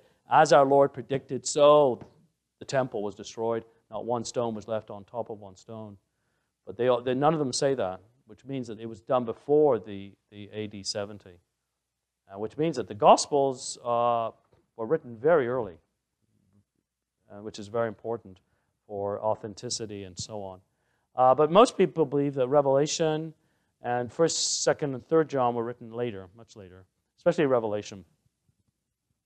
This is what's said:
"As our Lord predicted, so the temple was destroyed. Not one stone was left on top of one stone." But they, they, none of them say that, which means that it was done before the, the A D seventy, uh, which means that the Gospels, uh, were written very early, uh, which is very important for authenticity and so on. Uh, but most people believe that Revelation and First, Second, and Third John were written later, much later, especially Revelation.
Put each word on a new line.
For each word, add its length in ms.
"As 220
our 140
Lord 260
predicted, 540
so 540
the 80
temple 360
was 120
destroyed. 500
Not 140
one 200
stone 300
was 140
left 220
on 140
top 260
of 80
one 180
stone." 400
But 100
they, 140
they, 100
none 180
of 60
them 140
say 220
that, 260
which 180
means 240
that 120
it 60
was 140
done 240
before 540
the, 340
the 220
A 140
D 160
seventy, 560
uh, 100
which 200
means 180
that 120
the 60
Gospels, 920
uh, 460
were 100
written 300
very 300
early, 320
uh, 120
which 160
is 100
very 200
important 520
for 340
authenticity 840
and 140
so 240
on. 180
Uh, 180
but 160
most 260
people 280
believe 300
that 120
Revelation 880
and 300
First, 500
Second, 320
and 100
Third 240
John 260
were 100
written 260
later, 460
much 180
later, 300
especially 300
Revelation. 580